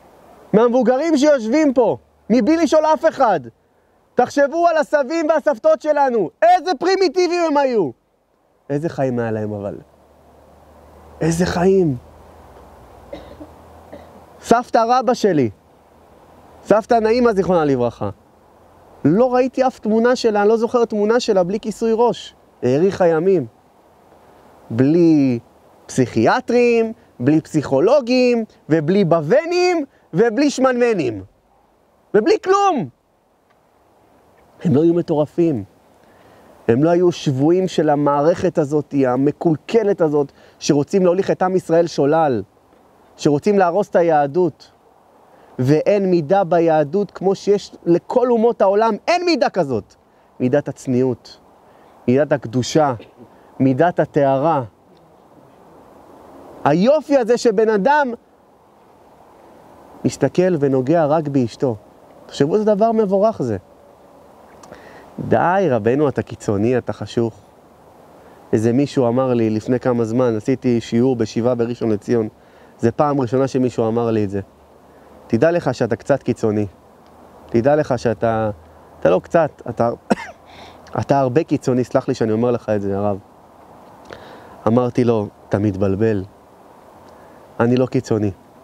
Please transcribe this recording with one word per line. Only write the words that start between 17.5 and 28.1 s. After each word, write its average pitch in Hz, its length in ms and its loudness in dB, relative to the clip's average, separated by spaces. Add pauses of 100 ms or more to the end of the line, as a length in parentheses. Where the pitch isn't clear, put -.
לברכה, 120 460 -4 (920)
לא 226 300 2
ראיתי 254 320 0
אף 254 120 -4
תמונה 226 380 0
שלה, 208 240 0
אני 202 80 2
לא 226 80 4
זוכר 233 280 0
תמונה 214 360 0
שלה 190 220 0
בלי 196 180 -4
כיסוי 226 340 -4
ראש. 220 400 -2 (280)
האריכה 160 440 2
ימים. 165 400 2 (1200)
בלי 139 680 4 (480)
פסיכיאטרים, 226 1080 0 (280)
בלי 147 200 2
פסיכולוגים, 233 1040 0 (240)